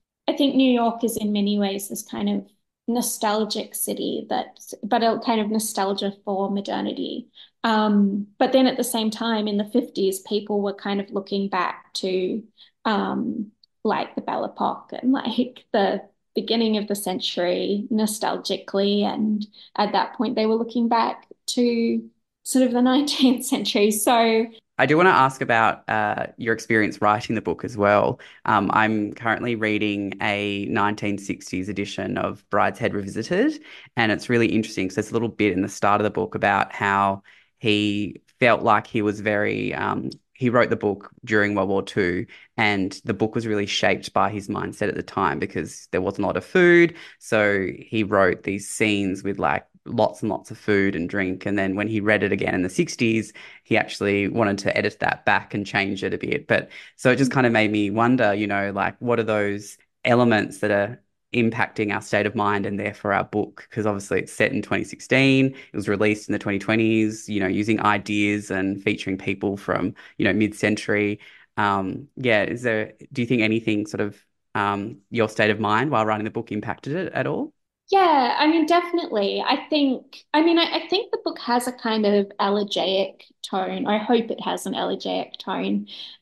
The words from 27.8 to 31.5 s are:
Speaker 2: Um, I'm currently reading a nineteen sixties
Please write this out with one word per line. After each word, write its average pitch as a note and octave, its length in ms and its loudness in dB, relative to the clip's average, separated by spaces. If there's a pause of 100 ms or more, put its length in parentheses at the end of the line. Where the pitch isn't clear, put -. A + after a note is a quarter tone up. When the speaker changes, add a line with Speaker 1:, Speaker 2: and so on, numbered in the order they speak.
Speaker 2:
Um, G2+ 260 4
I'm G#2+ 420 2
currently A#2 420 -2
reading G#2 680 0
a G2+ 440 -2
nineteen G2+ 520 0
sixties F#2+ 500 -8